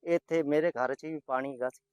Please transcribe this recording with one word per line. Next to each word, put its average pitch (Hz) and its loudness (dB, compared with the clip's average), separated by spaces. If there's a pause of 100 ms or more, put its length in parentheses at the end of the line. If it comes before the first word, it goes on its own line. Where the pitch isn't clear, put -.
ਇੱਥੇ 165 0
ਮੇਰੇ 151 2
ਘਰ 127 -2
'ਚ - -16
ਵੀ 156 -6
ਪਾਣੀ 135 -2
ਹੈਗਾ 123 -2
ਸੀ - -20